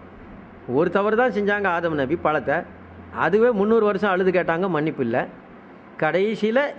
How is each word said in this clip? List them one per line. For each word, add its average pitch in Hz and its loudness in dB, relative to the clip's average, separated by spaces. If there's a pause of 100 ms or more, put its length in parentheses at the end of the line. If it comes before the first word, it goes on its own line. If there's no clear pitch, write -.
(680)
ஒரு 151 2
தவறு 208 0
தான் 247 2
செஞ்சாங்க 202 0
ஆதம் 170 0
நபி, 143 0
பழத்தை. 151 0 (600)
அதுவே 202 4
முந்நூறு 214 2
வருஷம் 202 0
அழுது 185 2
கேட்டாங்க, 170 0
மன்னிப்பு 147 -2
இல்ல. 123 0 (720)
கடைசியில, 208 0 (180)